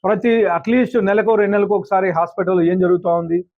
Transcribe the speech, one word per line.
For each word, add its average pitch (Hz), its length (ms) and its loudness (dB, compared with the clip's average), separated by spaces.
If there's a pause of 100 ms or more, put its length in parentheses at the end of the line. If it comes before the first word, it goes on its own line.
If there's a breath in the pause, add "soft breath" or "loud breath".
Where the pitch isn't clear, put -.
ప్రతి 226 380 0
at 175 320 -2
least 240 300 0
నెలకో 208 300 0
రెండు 202 180 0
నెలలకు 202 220 0
ఒకసారి 190 360 -2
హాస్పిటల్లో 180 520 -2
ఏం 180 180 0
జరుగుతూ 180 280 0
ఉంది 170 360 -2 (140)